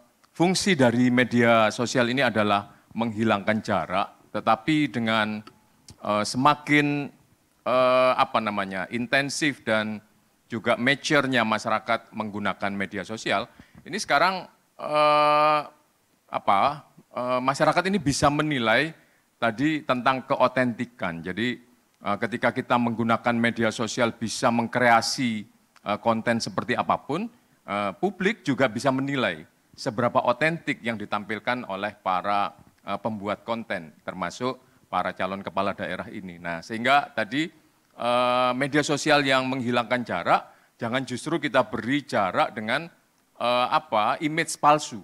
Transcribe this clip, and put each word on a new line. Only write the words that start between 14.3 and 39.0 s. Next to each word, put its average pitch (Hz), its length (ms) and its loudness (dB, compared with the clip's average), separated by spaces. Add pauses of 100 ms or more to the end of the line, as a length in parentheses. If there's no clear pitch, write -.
eh, 151 840 4 (680)
apa, 101 340 2 (500)
eh, 127 300 -2
masyarakat 147 440 2
ini 190 120 0
bisa 143 320 2
menilai 143 600 2 (440)
tadi 131 460 0
tentang 127 420 0
keotentikan. 123 1000 0
Jadi, 98 360 -4 (400)
eh, 101 220 -4
ketika 117 320 -2
kita 127 260 -2
menggunakan 117 560 0
media 117 380 0
sosial 113 420 -2
bisa 113 360 -2
mengkreasi, 117 840 2 (500)
eh, 104 180 -2
konten 117 380 0
seperti 107 380 -4
apapun, 110 520 -2 (360)
eh, 101 300 -4
publik 196 500 -4
juga 135 240 2
bisa 120 240 0
menilai 131 520 -2 (300)
seberapa 120 480 -2
otentik 147 580 -2
yang 113 160 -6
ditampilkan 104 720 -6
oleh 98 300 -6
para, 98 580 -2 (280)
eh, 101 140 -8
pembuat 101 460 -6
konten, 104 480 -8 (140)
termasuk 95 560 -6 (260)
para 92 260 -4
calon 95 300 -6
kepala 98 320 -4
daerah 90 340 -8
ini. 92 300 -14
Nah, 85 240 -8
sehingga 127 480 0
tadi, 110 400 -4 (440)
eh, 123 600 0
media 139 300 0
sosial 147 400 2